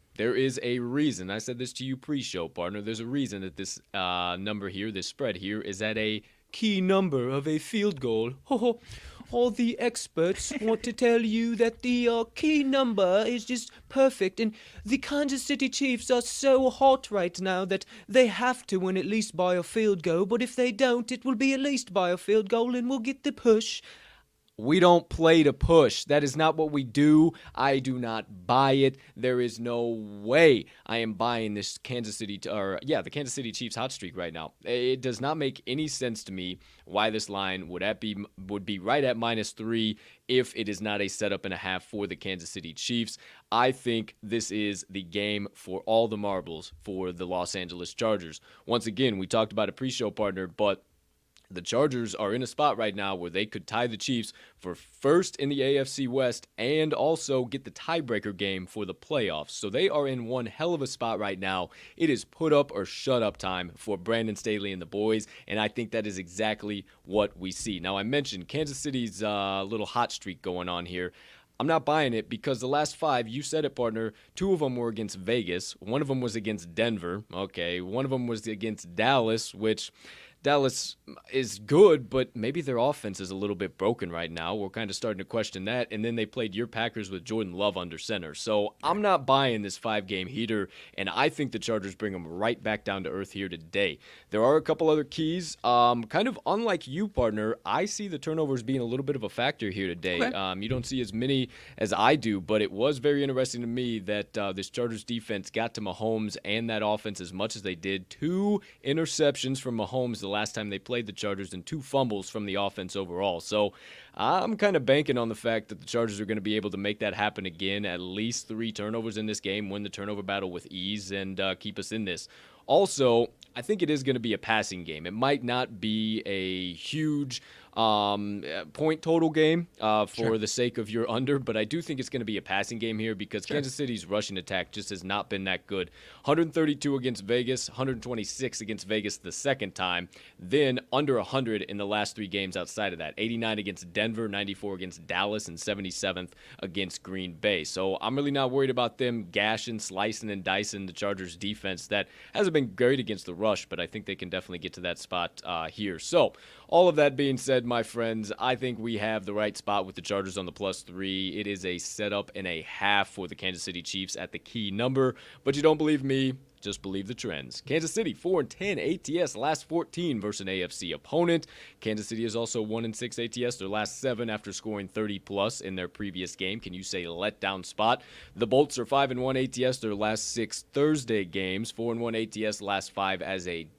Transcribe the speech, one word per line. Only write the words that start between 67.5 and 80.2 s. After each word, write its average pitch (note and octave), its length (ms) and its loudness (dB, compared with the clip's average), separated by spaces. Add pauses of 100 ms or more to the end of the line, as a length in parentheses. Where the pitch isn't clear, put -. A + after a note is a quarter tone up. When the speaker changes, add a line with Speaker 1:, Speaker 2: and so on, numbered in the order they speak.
Speaker 1:
see. F#2 300 -6
Now, F#2+ 160 -2
I G2 60 0
mentioned A#2 440 -2
Kansas C#3+ 300 -4
City's, A#2+ 440 -4
uh, G2 440 0
little G#2 220 -4
hot A#2+ 260 0
streak - 280 -10
going F2+ 280 -4
on F2 160 -4
here. F2+ 260 -4 (480)
I'm B2 80 0
not D#3+ 180 2
buying D3 280 2
it A2 160 -2
because A#2 320 -2
the B2+ 60 -4
last D3 280 0
five, B2+ 320 0
you A#2+ 140 -6
said D3+ 240 -2
it, C3+ 100 -4
partner, A2+ 380 -2 (220)
two G3 180 2
of E3 80 2
them C3 160 0
were A#2+ 100 0
against G#2+ 300 -4
Vegas. F#2+ 640 0
One A#2+ 200 0
of D3 60 -2
them C3 140 0
was A#2 160 -2
against G2 360 -4
Denver. G#2 600 0
Okay. F2+ 480 -4
One G#2 240 -2
of C3+ 60 -2
them B2+ 140 -2
was A2+ 220 -4
against G#2 480 -6
Dallas, A2+ 580 2
which A2 380 0 (520)